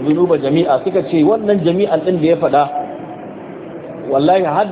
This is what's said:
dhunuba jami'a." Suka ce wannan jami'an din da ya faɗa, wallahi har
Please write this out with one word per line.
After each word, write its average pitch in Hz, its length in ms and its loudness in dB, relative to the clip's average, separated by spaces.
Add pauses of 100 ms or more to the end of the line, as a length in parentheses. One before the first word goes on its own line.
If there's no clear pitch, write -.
dhunuba 165 320 2
jami'a." 139 460 2
Suka 185 260 0
ce 160 140 2
wannan 208 420 2
jami'an 170 400 2
din 180 160 0
da 156 60 2
ya 165 100 4
faɗa, 147 260 2 (1500)
wallahi 160 340 2
har 170 280 0